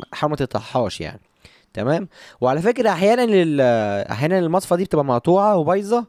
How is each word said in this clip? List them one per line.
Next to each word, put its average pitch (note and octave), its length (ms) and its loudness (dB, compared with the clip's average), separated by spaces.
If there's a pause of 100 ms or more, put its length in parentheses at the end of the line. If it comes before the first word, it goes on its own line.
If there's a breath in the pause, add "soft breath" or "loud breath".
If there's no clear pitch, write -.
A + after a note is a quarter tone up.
(120)
حاول D3+ 200 -4
ما D3+ 40 -4
تقطعهاش A2 680 -4
يعني، D#2 180 -12 (540 soft breath)
تمام. D3+ 340 -2 (340 loud breath)
وعلى C3+ 200 0
فكره A3 280 0
احيانا G3+ 400 2
ال-، B2 800 2
احيانا D#3 280 0
المصفى F3 360 0
دي F3+ 80 -2
بتبقى D3+ 220 0
مقطوعه F3+ 520 2
وبايظه، G3+ 520 0